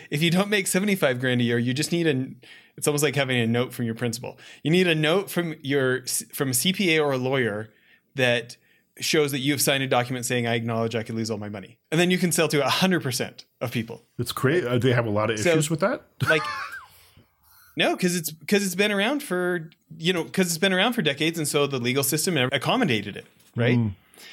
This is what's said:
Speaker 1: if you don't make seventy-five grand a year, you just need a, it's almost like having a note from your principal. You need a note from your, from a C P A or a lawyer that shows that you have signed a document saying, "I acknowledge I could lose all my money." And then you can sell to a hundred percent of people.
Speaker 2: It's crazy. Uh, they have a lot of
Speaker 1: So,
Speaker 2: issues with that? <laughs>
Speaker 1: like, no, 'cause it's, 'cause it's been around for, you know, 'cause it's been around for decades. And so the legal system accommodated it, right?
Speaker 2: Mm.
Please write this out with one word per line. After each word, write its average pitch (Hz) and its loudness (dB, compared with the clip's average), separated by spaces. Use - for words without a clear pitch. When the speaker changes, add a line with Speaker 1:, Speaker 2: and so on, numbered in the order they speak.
Speaker 1:
if 147 -2
you 170 4
don't 196 2
make 202 0
seventy-five 185 0
grand 127 2
a - 2
year, 120 2
you 123 0
just 151 -2
need 170 2
a, 135 0
it's - -2
almost 147 0
like 139 2
having 127 2
a 117 2
note 120 0
from 123 -4
your 113 -2
principal. 117 -6
You 147 0
need 185 4
a 165 2
note 160 0
from 170 -2
your, 131 0
from 139 -2
a 127 -2
C 185 2
P 180 2
A 156 4
or 143 0
a 131 0
lawyer 120 -2
that 123 0
shows 147 2
that 135 -4
you 135 0
have 131 0
signed 139 2
a 131 -4
document 123 0
saying, 120 0
"I 117 0
acknowledge 113 -2
I 110 -4
could 117 -10
lose 113 -4
all 107 -4
my 104 -10
money." 101 -14
And 156 2
then 175 4
you 185 2
can 170 2
sell 160 2
to 143 2
a 127 0
hundred 180 2
percent 123 -6
of 123 -6
people. 113 -6
Speaker 2:
It's 120 -4
crazy. 135 2
Uh, 123 0
they 120 4
have 117 2
a 110 -2
lot 107 0
of 110 -2
Speaker 1:
So, 135 2
Speaker 2:
issues 156 2
with 165 -2
that? 233 -2
<laughs> - -2
Speaker 1:
like, 156 4
no, 269 0
'cause 180 0
it's, 160 -6
'cause 202 2
it's 175 -6
been 208 2
around 220 0
for, 180 -4
you 170 0
know, 165 0
'cause 185 0
it's 170 -4
been 190 2
around 202 2
for 233 0
decades. 156 0
And 151 -2
so 143 2
the 135 -2
legal 127 0
system 151 0
accommodated 131 0
it, - -16
right? 123 4
Speaker 2:
Mm. 110 0